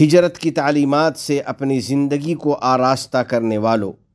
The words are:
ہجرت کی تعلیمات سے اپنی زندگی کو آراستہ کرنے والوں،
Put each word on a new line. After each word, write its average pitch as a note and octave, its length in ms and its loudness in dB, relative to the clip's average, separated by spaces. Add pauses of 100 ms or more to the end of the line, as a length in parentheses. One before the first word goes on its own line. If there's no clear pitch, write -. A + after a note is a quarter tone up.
ہجرت E3+ 360 4
کی E3 120 -2
تعلیمات D3 640 0
سے C#3+ 240 -4
اپنی C3+ 400 -4
زندگی C#3+ 540 -2
کو D3 260 -2
آراستہ B2+ 580 0
کرنے A2+ 400 -2
والوں، A2 340 0 (220)